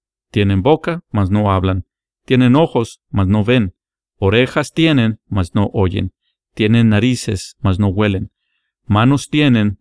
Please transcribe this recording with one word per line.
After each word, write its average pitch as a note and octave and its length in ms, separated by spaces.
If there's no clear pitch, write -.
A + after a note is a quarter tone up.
Tienen G2 300
boca, D#3 500
mas G2 180
no G#2 220
hablan. F#2 340
Tienen B2+ 300
ojos, C#3 560
mas G2 160
no G#2 160
ven. A2+ 320
Orejas B2 560
tienen, C3+ 540
mas F#2+ 260
no G#2 200
oyen. F#2+ 380
Tienen A2+ 340
narices, A2 680
mas F#2+ 180
no G#2 120
huelen. G2 420
Manos A#2+ 460
tienen, A#2 520